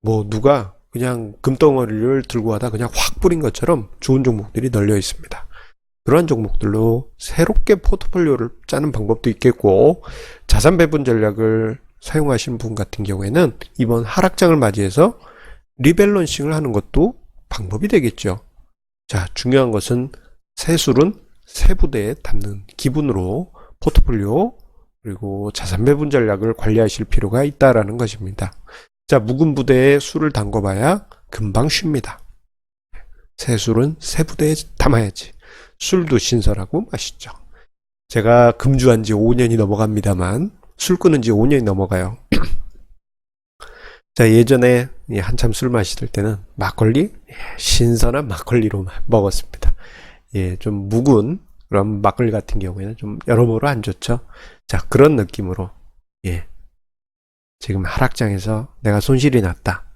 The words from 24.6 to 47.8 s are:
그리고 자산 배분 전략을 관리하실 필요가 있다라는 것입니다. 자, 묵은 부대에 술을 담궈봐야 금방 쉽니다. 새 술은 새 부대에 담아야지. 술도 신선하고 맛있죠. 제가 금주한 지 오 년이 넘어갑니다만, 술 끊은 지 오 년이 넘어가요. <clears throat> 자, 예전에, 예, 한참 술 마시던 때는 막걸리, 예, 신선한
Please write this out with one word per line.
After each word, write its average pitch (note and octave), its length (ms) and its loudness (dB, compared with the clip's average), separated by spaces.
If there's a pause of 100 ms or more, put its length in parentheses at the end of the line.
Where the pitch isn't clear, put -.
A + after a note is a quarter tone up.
그리고 G2+ 480 -10
자산 F#2 320 -4
배분 D3 260 0
전략을 A2 440 0
관리하실 A2 520 0
필요가 A2+ 380 2
있다라는 A#2 520 2
것입니다. G#2 560 -8 (540)
자, C#3 140 2
묵은 C3+ 340 0
부대에 C3+ 460 4
술을 D#3 320 -4
담궈봐야 G#2 720 -2 (240)
금방 G#2+ 380 -2
쉽니다. D#3 520 -4 (1160)
새 A#2+ 200 -4
술은 A#2+ 440 -2
새 - 240 -2
부대에 D#3 300 -2 (240)
담아야지. A2+ 540 0 (460)
술도 D#3+ 400 0
신선하고 G#2+ 760 0
맛있죠. - 400 -12 (760)
제가 A#2 440 4
금주한 B2 500 2
지 G#2+ 120 -2
오 A2 200 2
년이 A#2 220 2
넘어갑니다만, G#2 960 -2 (240)
술 F3+ 200 -2
끊은 D3 260 2
지 A2+ 100 0
오 G#2 120 4
년이 C3+ 200 2
넘어가요. F#2+ 540 -2 (120)
<clears throat> - 1800 -6
자, A2+ 160 4
예전에, B2 580 4 (220)
예, G#2 80 -4
한참 A2 340 2
술 B2+ 180 -4
마시던 A2+ 400 -4
때는 G#2 260 -4 (180)
막걸리, A2+ 460 0
예, - 340 -6 (240)
신선한 A#2+ 680 2